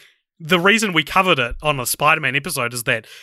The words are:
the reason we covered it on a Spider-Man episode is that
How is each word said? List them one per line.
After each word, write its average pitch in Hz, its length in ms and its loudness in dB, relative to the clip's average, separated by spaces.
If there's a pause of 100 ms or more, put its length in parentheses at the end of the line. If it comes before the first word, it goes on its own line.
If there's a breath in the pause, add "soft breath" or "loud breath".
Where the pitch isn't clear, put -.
(400 soft breath)
the 170 200 0
reason 202 340 2
we 156 100 2
covered 185 360 2
it 120 240 -4
on 147 160 0
a 120 80 -6
Spider-Man 147 480 0
episode 139 360 -4
is 123 120 -8
that 117 240 -2 (160 loud breath)